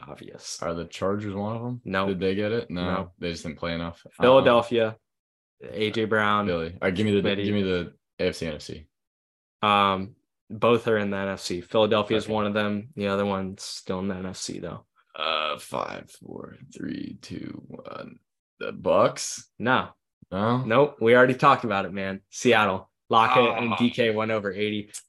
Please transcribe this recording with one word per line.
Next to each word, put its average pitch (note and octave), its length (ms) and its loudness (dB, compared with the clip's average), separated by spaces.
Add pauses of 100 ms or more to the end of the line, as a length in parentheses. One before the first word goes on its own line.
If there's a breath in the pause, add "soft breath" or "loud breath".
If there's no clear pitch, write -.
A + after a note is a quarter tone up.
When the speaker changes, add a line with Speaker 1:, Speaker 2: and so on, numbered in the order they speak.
Speaker 1:
obvious. - 560 -16
Speaker 2:
Are E2+ 120 -4
the E2+ 100 -6
Chargers G2+ 500 -4
one G#2 220 -6
of A2+ 60 -10
them? B2 220 -8
Speaker 1:
No. F#2+ 240 -2
Speaker 2:
Did F#2 120 -4
they F#2+ 140 0
get G#2 180 -2
it? A#2 180 -4
No, F2 140 -4
Speaker 1:
No. F2+ 340 -4
Speaker 2:
they F2 140 -4
just D#2+ 100 -10
didn't D2+ 160 -10
play E2+ 160 -6
enough. E2+ 320 -8
Uh-uh. - 160 -10
Speaker 1:
Philadelphia, A#2+ 720 6 (720)
A G#2+ 220 -4
J A2 140 -2
Brown. G#2 420 2
Speaker 2:
Philly. E2+ 240 -2
All F2+ 120 -14
right, F#2 120 0
give G#2 120 0
me G#2 100 2
the, G2 60 2
Speaker 1:
Mitty. G2+ 220 0
Speaker 2:
give G#2 100 0
me G2+ 80 0
the F2+ 300 -2 (280)
A F2+ 80 0
F - 80 -4
C, F2 100 -6
N D#2 80 -6
F D2 80 -12
C. - 240 -14 (760)
Speaker 1:
Um, G2 520 2 (340)
both A2+ 400 2
are A2 100 4
in G2+ 120 0
the G2 60 -2
N G2 120 -4
F F#2+ 120 -6
C. F2 200 -6
Philadelphia G#2+ 560 2
is G#2 80 -2
Speaker 2:
Okay. G#2+ 80 -6
Speaker 1:
one G#2+ 140 0
of G#2 80 -2
them. G#2 420 -2
The G2+ 120 -2
other G2+ 180 0
one's F#2+ 360 -4
still - 360 -8
in G2 100 -4
the F#2+ 60 -4
N F#2 120 -8
F F#2 100 -10
C, - 240 -10
though. E2+ 260 -12 (300)
Speaker 2:
Uh, D#2 420 -2
five, G1+ 520 -8
four, - 460 -16 (180)
three, - 480 -10
two, - 440 -12
one. - 520 -16 (420)
The - 120 -8
Bucks? - 760 0 (100)
Speaker 1:
No. A#2 320 0 (420)
Speaker 2:
No? A#2 320 0
Speaker 1:
Nope. C#3 360 4
We A2+ 140 6
already B2+ 200 8
talked C3 300 4
about G2 200 0
it, F2+ 80 -8
man. F#2+ 280 -6 (100)
Seattle. G#2+ 600 2 (200)
Lockett A#2 480 4
and A#2 160 -2
Speaker 2:
Ah. - 20 -2
Speaker 1:
D A#2+ 140 2
K A#2+ 200 2
went A2 220 0
over G2+ 200 -2
eighty. G#2 380 -4 (180)